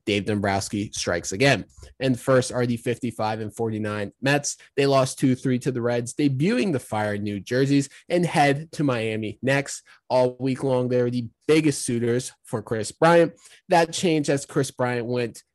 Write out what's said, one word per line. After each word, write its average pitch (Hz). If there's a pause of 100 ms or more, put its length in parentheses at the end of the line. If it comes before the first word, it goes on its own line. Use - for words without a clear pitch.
Dave 101
Dombrowski 101
strikes -
again. 113 (340)
And 127
first 131
are 123
the 120
fifty-five 113
and 107
forty-nine 107
Mets. 139 (180)
They 139
lost 135
two 131
three 127
to 139
the 123
Reds, 120
debuting 160
the 127
Fire 107
New 104
Jerseys, 135 (220)
and 175
head 151
to -
Miami 110
next. 139 (340)
All 127
week 131
long, 127
they 123
are 123
the 120 (220)
biggest 151
suitors 120 (140)
for 110
Chris 107
Bryant. 170 (340)
That 170
changed 156
as 139
Chris -
Bryant 123
went 120 (120)